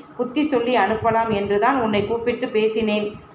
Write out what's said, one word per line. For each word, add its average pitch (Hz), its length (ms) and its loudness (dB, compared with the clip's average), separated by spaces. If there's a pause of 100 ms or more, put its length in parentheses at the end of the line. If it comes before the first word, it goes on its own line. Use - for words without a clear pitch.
(160)
புத்தி 247 300 -2
சொல்லி 240 300 0
அனுப்பலாம் 220 540 2
என்று 202 300 0
தான் 262 220 2
உன்னை 208 260 0
கூப்பிட்டு 233 400 -2
பேசினேன். 214 600 0 (280)